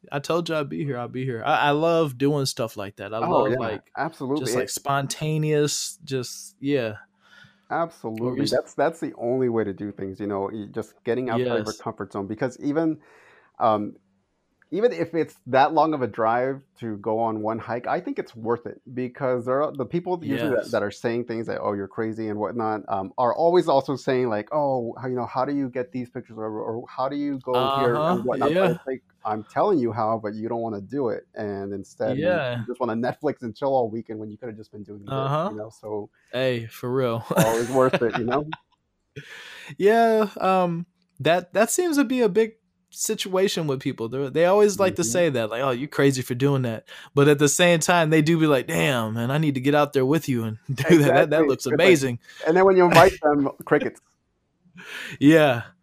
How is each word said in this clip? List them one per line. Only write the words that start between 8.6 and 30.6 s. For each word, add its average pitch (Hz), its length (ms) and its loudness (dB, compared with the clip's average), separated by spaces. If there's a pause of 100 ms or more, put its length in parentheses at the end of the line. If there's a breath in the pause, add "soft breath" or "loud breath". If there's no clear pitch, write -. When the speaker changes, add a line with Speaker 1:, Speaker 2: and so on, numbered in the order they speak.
Speaker 2:
that's 156 260 -2
the 151 180 -6
only 127 320 0
way 110 140 0
to 101 100 -4
do 101 180 -8
things, 95 280 -10
you 101 80 -4
know, 98 240 -2
y-, 107 200 -10
just - 340 -10
getting 123 240 -2
outside 120 300 0
of 107 60 -4
your 107 80 -6
Speaker 1:
Yes. - 40 -12
Speaker 2:
comfort 107 360 -10
zone. 98 140 -6
Because 117 320 -6
even, 151 400 -2 (600 soft breath)
um, 107 360 0 (760)
even 196 200 2
if 170 240 -4
it's - 200 -2 (120)
that 135 260 4
long 156 200 4
of 139 80 -2
a 120 60 -2
drive 123 540 -2 (180)
to 110 180 -8
go 110 220 -4
on 110 220 -4
one 110 160 -4
hike, 120 300 -8
I 160 140 -2
think 277 180 -8
it's - 160 -12
worth 113 300 -4
it - 160 -14 (120)
because 127 520 -4
there 131 180 0
are 151 80 -4
the 139 140 -6
people 175 400 -4
usually 117 260 -2
that, 117 60 0
Speaker 1:
Yes. - 140 -4
Speaker 2:
that 107 120 0
are 101 80 -4
saying 120 340 -4
things 113 220 -6
like, 98 140 -6
"Oh, 104 100 -2
you're 101 160 -6
crazy" 110 400 -6
and 104 100 -6
whatnot, 107 520 -4
um, 95 280 -6
are 123 160 2
always 170 360 2
also 135 260 2
saying, 127 340 0
like, 104 220 -4
"Oh, 131 500 -2
how, 131 60 -8
you 127 80 -4
know, 120 100 -4
how 127 200 -2
do 143 100 -4
you 135 140 -2
get 123 240 -6
these 123 160 -8
pictures 117 280 -14
or, 110 120 -6 (100)
or 113 300 -6
how 131 180 -4
do 143 80 -6
you 143 240 -4
go 127 300 0
here 135 260 0
Speaker 1:
Uh-huh. 165 200 0
Speaker 2:
and 147 100 -4
whatnot?" 123 340 0
But 185 120 2
Speaker 1:
Yeah. - 20 -2
Speaker 2:
it's - 120 -10
like, 131 180 -8 (200)
"I'm 107 220 -6
telling 175 340 2
you 117 140 0
how, 113 280 -2
but 104 140 -6
you 110 140 -8
don't 120 120 -4